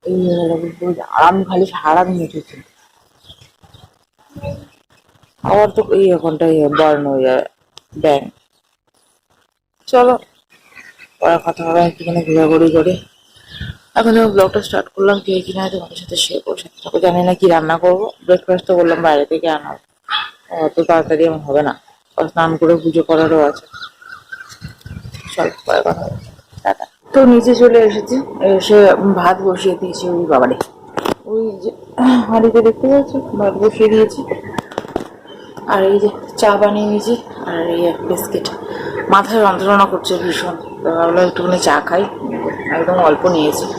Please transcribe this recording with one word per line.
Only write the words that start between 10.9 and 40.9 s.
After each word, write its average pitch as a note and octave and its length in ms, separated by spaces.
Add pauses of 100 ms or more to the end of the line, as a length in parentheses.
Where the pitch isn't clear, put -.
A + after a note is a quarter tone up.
পরে E3+ 260
কথা E3 180
হবে, E3 160
একটুখানি E3+ 420
ঘোরাঘুরি D#3+ 500
করে। E3 260 (1000)
এখন A3 200
যখন A3+ 160
ব্লগটা G3 300
স্টার্ট G3 280
করলাম, G3 300
কে F#3+ 220
কিনা F#3+ 280
তোমাদের E3+ 260
সাথে F3 200
শেয়ার - 300
করবো, - 120
সাথে - 260
থাকো। - 160
জানি F3+ 240
না F3+ 100
কি F#3+ 140
রান্না E3 300
করবো, F3+ 320 (160)
ব্রেকফাস্ট F3+ 400
তো F#3 100
করলাম E3+ 260
বাইরে D3 240
থেকে D#3+ 240
আনা, D3 280 (720)
অত E3 340
তাড়াতাড়ি D#3+ 440
আমার D#3+ 120
হবে D3 220
না, C#3 180 (380)
আর D#3+ 100
স্নান E3 300
করে E3 180
পুজো E3 280
করারও D#3+ 400
আছে। C#3+ 220 (1700)
চলো, - 140 (160)
পরে - 140
কথা - 220
হবে, - 140 (480)
টাটা। - 220 (280)
তো C4+ 120
নিচে A#3+ 300
চলে A#3 240
এসেছি, A3 640
এসে G3 500
ভাত F#3 460
বসিয়ে F#3 360
দিয়েছি। F3+ 320
ওই F3 160
বাবারে, B2+ 300 (680)
ওই A3 260 (120)
যে G#3+ 80 (320)
হাঁড়িতে A3+ 580
দেখতে A3+ 260
পাচ্ছ, C4+ 280
ভাত G3+ 380
বসিয়ে G#3+ 360
দিয়েছি। A3 320 (1500)
আর G3+ 160
এই G3 160
যে G3+ 100 (280)
চা G#3 200
বানিয়ে G#3 300
নিয়েছি, G#3+ 300 (280)
আর E3+ 240
এই E3+ 160
এক E3 160
বিস্কিট। - 480 (600)
মাথায় G3+ 320
যন্ত্রণা G3 440
করছে F#3 320
ভীষণ, F3 380 (280)
তো D#3+ 80